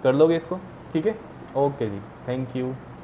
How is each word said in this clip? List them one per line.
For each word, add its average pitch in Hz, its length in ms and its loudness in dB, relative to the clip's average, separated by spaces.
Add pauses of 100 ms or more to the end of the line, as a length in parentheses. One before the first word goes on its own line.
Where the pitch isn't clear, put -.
कर 131 100 6
लोगे 156 220 8
इसको, 175 240 -4 (340)
ठीक 160 140 2
है। 220 100 0 (400)
ओके 139 320 2
जी, 101 120 -6 (260)
thank 127 300 -4
you। 127 360 -4 (120)